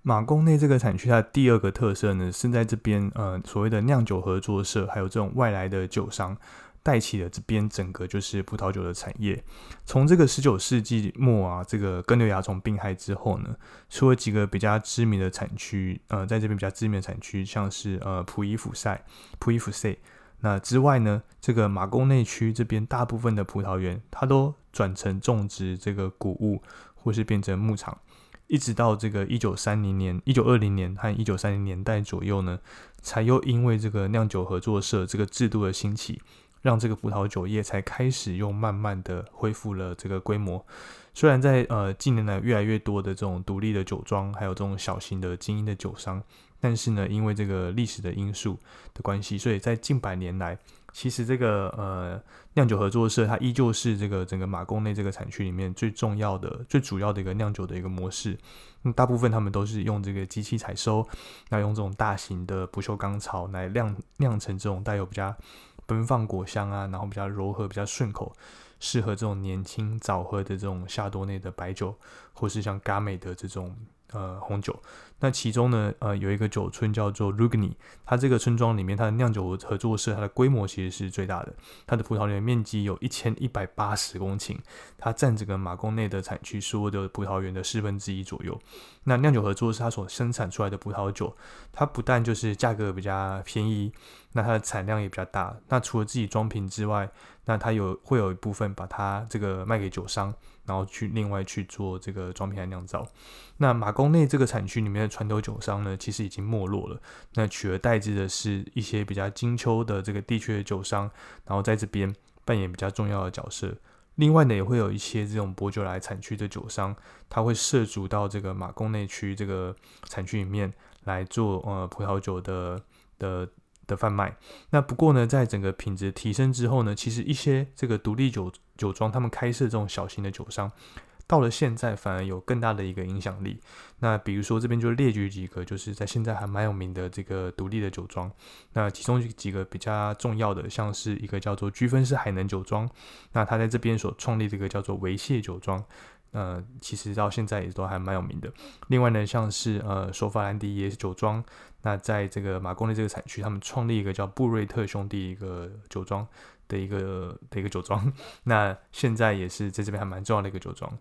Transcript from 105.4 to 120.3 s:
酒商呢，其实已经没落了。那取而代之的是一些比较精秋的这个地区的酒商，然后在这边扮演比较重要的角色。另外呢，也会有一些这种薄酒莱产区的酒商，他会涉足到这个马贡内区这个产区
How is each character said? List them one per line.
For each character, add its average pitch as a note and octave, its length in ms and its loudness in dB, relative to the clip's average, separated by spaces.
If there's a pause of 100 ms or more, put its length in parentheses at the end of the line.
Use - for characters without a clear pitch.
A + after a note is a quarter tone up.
酒 G#2 180 -6
商 G2+ 240 -2
呢， F#2+ 120 -2
其 - 140 -6
实 G#2 140 -4
已 G2 40 -4
经 G2 140 -8
没 G#2 240 -2
落 G2 220 -4
了。 - 120 -10 (340)
那 A2 120 2
取 - 240 -4
而 F#2 80 0
代 - 200 4
之 G2+ 160 -2
的 G2 140 0
是 G2+ 360 -2 (100)
一 B2 60 -2
些 G#2 240 -2
比 G2+ 100 -6
较 G2 160 -2
精 A#2+ 260 -2
秋 A#2 280 2
的 G#2 160 -2
这 G2+ 120 -6
个 G2+ 100 -4
地 A2+ 160 -2
区 G#2+ 160 -2
的 G2+ 80 -2
酒 G2 200 -4
商， G2+ 280 -2 (340)
然 G2 120 -2
后 G2 60 2
在 A2 120 4
这 G#2+ 140 -2
边 G2 240 0 (320)
扮 A#2 140 2
演 F#2 120 -2
比 F2 60 -10
较 F#2+ 120 -2
重 G#2 200 -2
要 G2+ 160 -2
的 F#2 60 -4
角 - 200 -10
色。 - 240 -6 (420)
另 D#3 160 8
外 D#3+ 120 10
呢， A#2+ 100 6
也 G2 80 2
会 A#2 160 2
有 G2+ 120 2
一 G2+ 80 -2
些 G#2 280 -4
这 G#2 80 -6
种 G2+ 200 -2
薄 G2 160 -2
酒 G#2+ 140 -4
莱 F#2 140 -4
产 G2 220 -10
区 G#2+ 160 -8
的 G#2 100 -4
酒 G2 220 -10
商， G2+ 260 -4 (340)
他 A2+ 140 0
会 A#2 100 4
涉 A2+ 320 2
足 G2+ 220 -6
到 G#2 220 0
这 G2+ 120 -4
个 F#2+ 140 -6
马 F#2 180 -6
贡 A2 200 -4
内 G#2 140 -4
区 G2 280 -6
这 G2+ 120 -6
个 F#2 280 -4 (300)
产 - 200 -8
区 G#2+ 140 -4